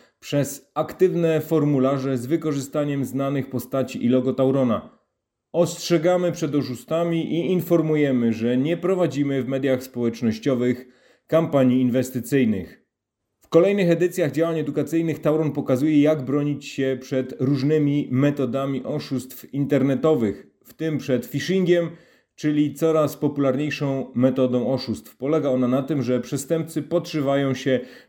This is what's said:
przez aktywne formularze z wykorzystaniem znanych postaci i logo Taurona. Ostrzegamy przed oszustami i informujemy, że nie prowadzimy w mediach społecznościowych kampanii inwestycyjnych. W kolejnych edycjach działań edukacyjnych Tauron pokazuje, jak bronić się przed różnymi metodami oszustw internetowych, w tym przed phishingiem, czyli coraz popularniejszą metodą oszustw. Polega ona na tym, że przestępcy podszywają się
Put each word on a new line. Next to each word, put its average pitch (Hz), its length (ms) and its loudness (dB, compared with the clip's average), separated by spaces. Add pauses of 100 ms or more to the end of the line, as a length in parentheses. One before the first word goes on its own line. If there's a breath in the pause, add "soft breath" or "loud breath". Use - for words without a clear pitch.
(200 loud breath)
przez - 540 -4
aktywne 165 680 2
formularze 139 760 2
z 120 80 -8
wykorzystaniem 147 800 -2
znanych 139 460 -4
postaci 127 540 -4
i 120 40 2
logo 127 240 2
Taurona. 131 680 0 (540)
Ostrzegamy 175 800 2
przed 151 220 -4
oszustami 156 800 -2
i 170 180 0
informujemy, 151 800 2
że 117 240 0
nie 151 200 0
prowadzimy 147 680 0
w 117 60 -8
mediach 135 340 0
społecznościowych 120 1040 -2 (380 soft breath)
kampanii 135 540 2
inwestycyjnych. 123 1080 0 (540)
W - 80 -20
kolejnych 185 420 4
edycjach 170 420 0
działań 165 260 0
edukacyjnych 151 600 -2
Tauron 156 340 0
pokazuje, 143 500 2
jak 147 220 2
bronić 143 420 -2
się 131 340 -2
przed 127 400 -4
różnymi 143 680 2
metodami 135 760 0
oszustw - 680 -8
internetowych, 135 920 0 (180)
w - 100 -20
tym 156 240 -4
przed 123 280 -2
phishingiem, 170 640 0 (440 loud breath)
czyli 147 400 0
coraz 160 420 2
popularniejszą 143 1000 -2
metodą 123 520 2
oszustw. 123 500 -4
Polega 143 320 -2
ona 127 200 2
na 131 140 2
tym, 143 200 -2
że 123 180 0
przestępcy 156 600 -4
podszywają 139 720 0
się 131 260 0 (280 loud breath)